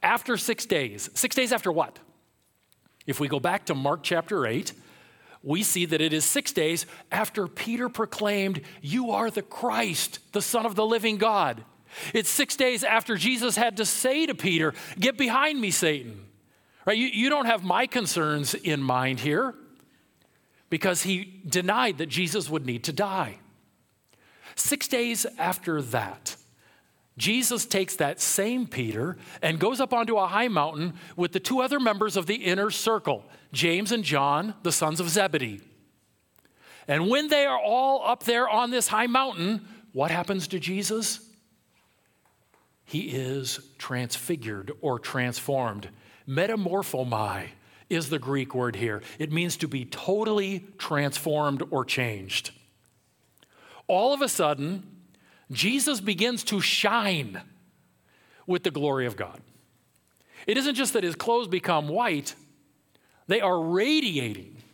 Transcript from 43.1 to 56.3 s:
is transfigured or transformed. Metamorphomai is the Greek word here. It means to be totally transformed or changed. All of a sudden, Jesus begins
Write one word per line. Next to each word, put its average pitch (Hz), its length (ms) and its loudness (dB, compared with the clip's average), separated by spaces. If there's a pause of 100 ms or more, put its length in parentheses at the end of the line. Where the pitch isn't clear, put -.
is 131 500 -4 (160)
transfigured 120 1040 -6
or 131 180 0
transformed. 120 920 -2 (360)
Metamorphomai 135 1200 -2 (420)
is 165 180 -2
the 151 100 0
Greek 135 360 -4
word 123 220 0
here. 104 260 -2 (160)
It 151 120 -4
means 170 280 0
to 160 100 -2
be 127 160 -4
totally 196 800 -2 (140)
transformed 143 920 0
or 135 140 0
changed. 104 640 -4 (1400)
All 214 280 4
of 277 80 0
a 262 80 0
sudden, 151 720 -2 (460)
Jesus 226 500 2
begins 214 440 0